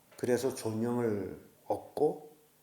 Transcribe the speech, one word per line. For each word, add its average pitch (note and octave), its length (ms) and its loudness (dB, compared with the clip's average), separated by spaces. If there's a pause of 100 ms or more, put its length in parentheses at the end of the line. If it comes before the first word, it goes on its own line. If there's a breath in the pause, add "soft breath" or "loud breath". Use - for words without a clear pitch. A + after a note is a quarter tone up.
(160)
그래서 B2 380 2
존영을 A2 840 0 (280)
얻고, - 680 0 (280)